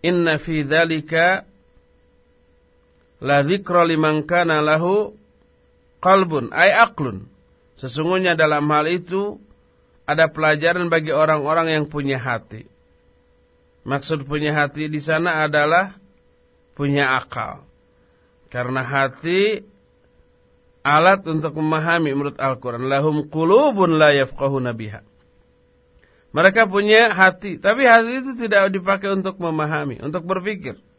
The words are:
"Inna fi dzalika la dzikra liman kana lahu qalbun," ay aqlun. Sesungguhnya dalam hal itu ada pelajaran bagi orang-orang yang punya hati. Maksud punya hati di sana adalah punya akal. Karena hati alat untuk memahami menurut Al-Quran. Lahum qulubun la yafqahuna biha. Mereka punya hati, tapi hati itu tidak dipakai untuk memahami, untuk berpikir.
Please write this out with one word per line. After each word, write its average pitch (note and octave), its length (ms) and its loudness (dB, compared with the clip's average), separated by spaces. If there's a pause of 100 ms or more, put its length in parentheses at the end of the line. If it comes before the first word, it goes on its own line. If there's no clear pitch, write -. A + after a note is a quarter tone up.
"Inna E3+ 400 0
fi D#3 240 -4
dzalika D#3+ 800 0 (1800)
la C#3+ 240 2
dzikra F3 400 2
liman D#3 400 0
kana E3 400 0
lahu F3 480 0 (880)
qalbun," F3+ 560 2
ay F#3 160 4
aqlun. C#3+ 560 0 (480)
Sesungguhnya E3+ 560 -2
dalam D3+ 380 2
hal D3+ 180 2
itu F3+ 540 -6 (640)
ada D#3 240 2
pelajaran D#3 560 0
bagi D#3+ 240 0
orang-orang D#3 560 2
yang D#3 220 0
punya C#3 260 -4
hati. A#2 540 -8 (1120)
Maksud C#3 480 -6
punya D3+ 240 -2
hati D3+ 320 -2
di D3+ 160 -6
sana D#3+ 400 -2
adalah D3+ 560 0 (800)
punya C#3 400 0
akal. - 480 -10 (800)
Karena B2+ 400 -6
hati E3+ 800 -2 (1200)
alat F3 400 4
untuk D#3 320 -4
memahami D#3 560 -2
menurut C#3+ 240 -6
Al-Quran. B2+ 480 -6
Lahum D3 400 -2
qulubun F3+ 720 2
la D3+ 160 6
yafqahuna C3+ 560 -2
biha. A2 320 -12 (1300)
Mereka G3 400 4
punya G#3+ 400 4
hati, F#3+ 480 0
tapi A3+ 240 0
hati A#3 400 4
itu B3+ 160 -10
tidak G3+ 320 2
dipakai F#3+ 480 -4
untuk F#3+ 240 -6
memahami, D3+ 560 -4
untuk E3 320 -8
berpikir. F#3 480 -8 (200)